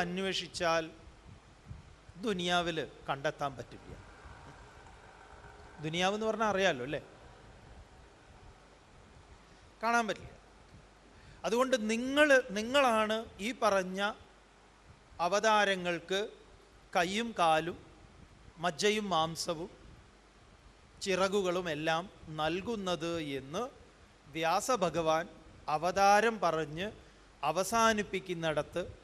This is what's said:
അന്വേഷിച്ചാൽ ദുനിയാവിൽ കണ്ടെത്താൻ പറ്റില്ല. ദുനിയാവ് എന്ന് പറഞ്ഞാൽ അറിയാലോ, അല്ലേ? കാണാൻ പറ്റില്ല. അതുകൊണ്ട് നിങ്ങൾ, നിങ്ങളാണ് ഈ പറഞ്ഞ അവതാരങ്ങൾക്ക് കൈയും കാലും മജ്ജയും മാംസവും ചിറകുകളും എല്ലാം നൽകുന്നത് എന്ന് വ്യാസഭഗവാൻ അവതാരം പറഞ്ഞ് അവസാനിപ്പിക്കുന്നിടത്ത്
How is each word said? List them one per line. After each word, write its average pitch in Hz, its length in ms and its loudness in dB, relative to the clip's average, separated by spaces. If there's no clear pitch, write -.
അന്വേഷിച്ചാൽ 175 800 -2
ദുനിയാവിൽ 175 520 0
കണ്ടെത്താൻ 143 500 -4
പറ്റില്ല. - 380 -16
ദുനിയാവ് 180 320 0
എന്ന് 220 120 -2
പറഞ്ഞാൽ 220 240 0
അറിയാലോ, 175 340 2
അല്ലേ? 147 140 -6
കാണാൻ 233 280 2
പറ്റില്ല. - 260 -10
അതുകൊണ്ട് 247 280 2
നിങ്ങൾ, 262 380 4
നിങ്ങളാണ് 220 580 2
ഈ - 20 -2
പറഞ്ഞ 190 400 2
അവതാരങ്ങൾക്ക് 196 920 2
കൈയും 196 320 0
കാലും 160 380 4
മജ്ജയും 208 480 0
മാംസവും 165 580 -2
ചിറകുകളും 185 680 0
എല്ലാം 160 280 0
നൽകുന്നത് 180 720 -2
എന്ന് 143 240 -6
വ്യാസഭഗവാൻ 165 880 0
അവതാരം 196 680 4
പറഞ്ഞ് 160 440 -2
അവസാനിപ്പിക്കുന്നിടത്ത് 180 1300 0